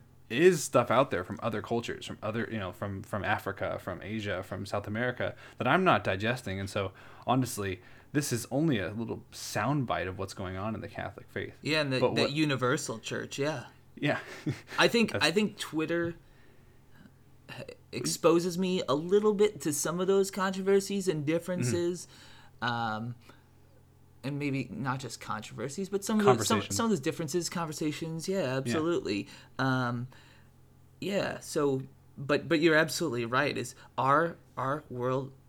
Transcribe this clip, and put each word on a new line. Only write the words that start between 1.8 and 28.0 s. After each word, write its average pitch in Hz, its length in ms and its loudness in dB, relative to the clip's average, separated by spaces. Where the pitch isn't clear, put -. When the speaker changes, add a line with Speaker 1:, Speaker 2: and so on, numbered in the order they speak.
Speaker 1:
from - 160 -12
other, 107 280 -4
you 110 80 -6
know, 92 140 -6
from, 98 300 -6
from 95 220 -6
Africa, 98 560 -2
from 87 220 -8
Asia, 101 400 -4
from 101 240 -8
South 104 220 -4
America 117 460 -2
that 117 100 0
I'm 180 160 4
not 117 180 6
digesting. 98 560 -2
And 98 100 -4
so 98 220 -2
honestly, 104 540 0
this 139 200 0
is 113 180 -2
only 139 300 2
a 90 100 -2
little 110 320 -6
soundbite 110 760 -2
of 92 100 -6
what's 95 160 -6
going 92 220 -6
on 107 180 -4
in 92 60 -8
the 87 80 -10
Catholic - 420 -10
faith. - 320 -6
Speaker 2:
Yeah, 151 200 0
and 135 100 -2
the, 127 80 0
Speaker 1:
But 113 160 2
Speaker 2:
the 139 60 4
Speaker 1:
what 139 100 2
Speaker 2:
universal 131 640 0
church, 113 400 -8
yeah. 139 260 -4
Speaker 1:
Yeah. 139 220 0
<laughs> - 320 -4
Speaker 2:
I 175 80 8
think, 226 240 2
Speaker 1:
That's 101 120 0
Speaker 2:
I 156 60 4
think 208 280 0
Twitter 165 580 -2
exposes 165 640 2
me 185 300 2
a 135 60 4
little 202 400 4
bit 208 260 2
to 156 120 0
some 170 280 -2
of 185 80 2
those 196 240 4
controversies 196 720 0
and 156 180 0
differences. 170 840 0
Speaker 1:
Mm-hmm. 120 120 0
Speaker 2:
Um, 117 420 -2
and 143 160 -4
maybe 139 320 -2
not 131 300 -4
just - 180 -10
controversies, 131 720 -6
but 196 160 -2
some 214 140 2
of 208 80 4
those, 110 200 6
some, 226 100 4
Speaker 1:
Conversations. - 200 -2
Speaker 2:
some 233 80 2
of 226 60 2
those 170 100 2
differences, 165 480 -2
conversations, 160 800 -4